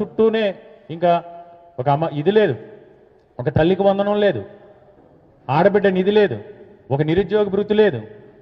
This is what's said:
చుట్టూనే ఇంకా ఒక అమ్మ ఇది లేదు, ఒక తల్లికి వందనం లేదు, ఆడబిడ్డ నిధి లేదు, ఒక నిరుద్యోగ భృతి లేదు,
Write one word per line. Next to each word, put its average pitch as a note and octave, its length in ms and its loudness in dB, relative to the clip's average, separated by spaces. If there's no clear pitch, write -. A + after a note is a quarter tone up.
చుట్టూనే A3 520 0
ఇంకా E3+ 340 0
ఒక B2+ 100 -2
అమ్మ D3+ 240 2
ఇది D3+ 180 -2
లేదు, G#3 240 4
ఒక B2 80 -6
తల్లికి E3+ 340 2
వందనం G3+ 380 0
లేదు, D3+ 240 0
ఆడబిడ్డ F#3+ 360 2
నిధి F#3 240 0
లేదు, G3 280 2
ఒక C#3 120 0
నిరుద్యోగ G3 460 0
భృతి G3+ 260 -2
లేదు, F#3+ 280 2